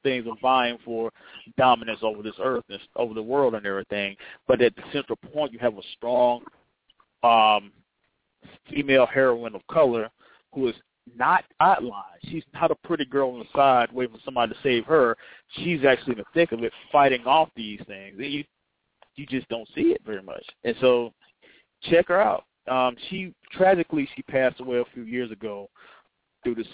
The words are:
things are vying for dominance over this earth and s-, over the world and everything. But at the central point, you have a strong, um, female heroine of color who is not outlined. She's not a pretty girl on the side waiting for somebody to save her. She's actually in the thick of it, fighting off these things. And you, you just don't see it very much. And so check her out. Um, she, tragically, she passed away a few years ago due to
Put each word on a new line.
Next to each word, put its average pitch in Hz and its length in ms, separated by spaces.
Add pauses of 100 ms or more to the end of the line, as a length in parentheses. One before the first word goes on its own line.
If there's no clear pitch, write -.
things 127 260
are 113 140
vying 127 420
for 113 280 (460)
dominance 117 440
over 107 220
this 107 100 (100)
earth 123 260
and 101 120
s-, - 140
over 113 180
the 110 80
world 123 320
and 104 140
everything. 98 480 (320)
But 123 140
at 120 140
the - 60 (100)
central 135 260 (140)
point, 147 220
you 113 60
have 113 180
a 92 60 (120)
strong, 120 460 (840)
um, 107 480 (1000)
female 135 360
heroine 120 500
of 95 120
color 117 420 (440)
who 135 140
is 113 80 (400)
not 147 280 (160)
outlined. 104 600 (100)
She's 160 140 (120)
not 160 160
a 147 40
pretty 151 300
girl 135 260
on 123 80
the 110 60 (100)
side 127 360
waiting 123 240
for - 100
somebody 117 280
to - 100
save 120 220
her. 131 300 (420)
She's 156 280
actually 127 280
in 110 60
the 101 140
thick 165 180
of 117 120
it, 113 100 (180)
fighting 131 340
off 156 300
these 107 320
things. 98 300
And 139 140
you, 147 120 (720)
you 143 120
just 127 220
don't - 260
see 330 160
it - 140
very 98 180
much. - 200 (200)
And 117 180
so 123 320 (680)
check 170 240
her 180 120
out. 214 260 (220)
Um, 127 280 (140)
she, 180 240 (180)
tragically, 175 640
she 131 80
passed 131 360
away 123 200
a 120 60 (100)
few 123 80
years 117 280
ago 101 380 (760)
due 120 120
to 110 80 (100)